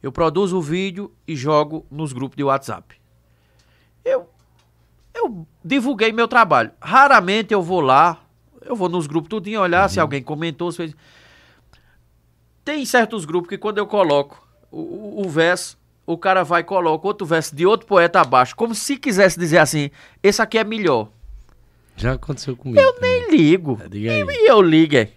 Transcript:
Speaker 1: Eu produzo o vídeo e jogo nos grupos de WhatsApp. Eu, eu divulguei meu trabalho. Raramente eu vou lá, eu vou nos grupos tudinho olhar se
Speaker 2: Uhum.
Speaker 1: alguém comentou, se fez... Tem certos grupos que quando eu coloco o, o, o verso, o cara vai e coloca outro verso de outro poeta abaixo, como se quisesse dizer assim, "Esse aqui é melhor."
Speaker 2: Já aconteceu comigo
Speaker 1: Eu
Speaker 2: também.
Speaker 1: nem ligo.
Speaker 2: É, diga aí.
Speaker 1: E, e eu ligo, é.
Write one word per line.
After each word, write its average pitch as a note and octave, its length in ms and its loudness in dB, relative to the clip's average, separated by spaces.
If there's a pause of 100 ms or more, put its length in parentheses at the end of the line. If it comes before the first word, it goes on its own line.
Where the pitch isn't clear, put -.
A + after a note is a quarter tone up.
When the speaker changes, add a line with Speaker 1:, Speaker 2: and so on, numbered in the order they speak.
Speaker 1:
Eu C3+ 80 -8
produzo F3 480 -2
o - 20 -4
vídeo F#3 500 -6 (160)
e E3 80 -8
jogo D3+ 540 -2
nos D3 240 -10
grupos C3 240 -10
de C#3+ 60 -4
WhatsApp. C3+ 500 -4 (1120)
Eu, C5 240 -4 (840)
eu A3+ 320 -6 (180)
divulguei A3+ 460 -2
meu A3+ 160 -2
trabalho. E3 420 2 (100)
Raramente A3 720 4
eu G3 120 0
vou F3 180 -2
lá, D3 400 4 (420)
eu - 120 -8
vou F3+ 140 -2
nos E3+ 180 -4
grupos D#3 220 -6
tudinho G#3+ 320 -8
olhar F#3 280 2
se - 80 -6
Speaker 2:
Uhum. F3 60 2
Speaker 1:
alguém C#3+ 180 -4
comentou, D#3+ 500 -8
se E3+ 60 -12
fez... D#3+ 180 -10 (1700)
Tem C#4+ 220 -6
certos A3+ 400 0
grupos F3 240 -6
que G3 80 -10
quando G#3 200 -6
eu G#3 100 -4
coloco D3 580 0 (260)
o, - 80 -14
o, G#3 460 -10
o F#3 40 -6
verso, E3 480 0 (280)
o E3 120 -6
cara F#3+ 260 0
vai E3+ 180 0
e - 20 -8
coloca E3+ 440 -2
outro G3+ 180 -6
verso D#3 300 -4
de D#3+ 100 -2
outro G#3 220 2
poeta F3 340 4
abaixo, B2+ 340 2
como A3+ 200 -4
se C#4 220 -6
quisesse F#3+ 420 2
dizer E3+ 200 2
assim, D3+ 300 0 (320)
"Esse G3+ 200 2
aqui A3 160 -2
é A3 60 0
melhor." F3+ 440 -2 (880)
Speaker 2:
Já B2 180 -4
aconteceu C3 420 -10
comigo B2 260 0
Speaker 1:
Eu C5 120 4
Speaker 2:
também. B4 360 -2
Speaker 1:
nem D#4 80 4
ligo. D#3 460 2
Speaker 2:
É, E2+ 40 -18
diga G#2 240 -6
aí. D5+ 160 -2
Speaker 1:
E, B4 180 0
e B3+ 40 8
eu A3 120 6
ligo, D#3+ 340 4
é. A2 220 2